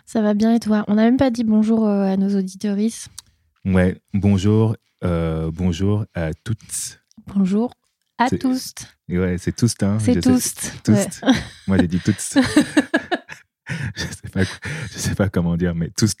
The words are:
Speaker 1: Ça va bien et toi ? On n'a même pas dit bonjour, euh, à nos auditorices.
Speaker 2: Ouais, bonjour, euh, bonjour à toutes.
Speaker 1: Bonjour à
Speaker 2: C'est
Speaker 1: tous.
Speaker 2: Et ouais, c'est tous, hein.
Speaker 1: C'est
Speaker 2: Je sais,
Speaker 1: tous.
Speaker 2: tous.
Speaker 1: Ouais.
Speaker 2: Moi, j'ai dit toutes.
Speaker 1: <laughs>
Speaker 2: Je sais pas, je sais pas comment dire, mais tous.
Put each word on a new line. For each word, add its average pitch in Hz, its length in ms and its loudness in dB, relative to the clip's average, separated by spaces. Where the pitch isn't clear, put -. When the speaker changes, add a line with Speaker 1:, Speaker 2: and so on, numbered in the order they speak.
Speaker 1:
Ça - 160 -4
va 214 140 2
bien 220 180 2
et 233 60 4
toi ? 214 300 0
On 208 80 2
n'a 214 80 4
même 240 120 4
pas 269 140 2
dit 233 140 -2
bonjour, 220 420 2
euh, 196 260 0
à 190 40 0
nos 196 200 0
auditorices. 202 720 -4
Speaker 2:
Ouais, 92 360 2
bonjour, 104 600 4
euh, 82 500 -2
bonjour 92 500 0
à 80 200 -4
toutes. - 640 -10
Speaker 1:
Bonjour 202 460 0
à 233 120 2
Speaker 2:
C'est - 80 0
Speaker 1:
tous. 262 360 -4
Speaker 2:
Et 90 80 -2
ouais, 90 220 0
c'est - 160 -4
tous, 117 280 0
hein. 101 180 2
Speaker 1:
C'est 160 140 2
Speaker 2:
Je - 80 0
sais, - 60 2
Speaker 1:
tous. 254 260 2
Speaker 2:
tous. - 100 4
Speaker 1:
Ouais. 254 100 4
Speaker 2:
Moi, 190 100 2
j'ai 180 80 2
dit 175 140 -2
toutes. - 180 0
Speaker 1:
<laughs> - 180 -6
Speaker 2:
Je - 80 -8
sais - 280 -12
pas, 95 120 0
je - 560 -8
sais 98 160 -4
pas 98 160 0
comment 85 260 0
dire, 87 180 0
mais 82 220 -4
tous. 107 240 0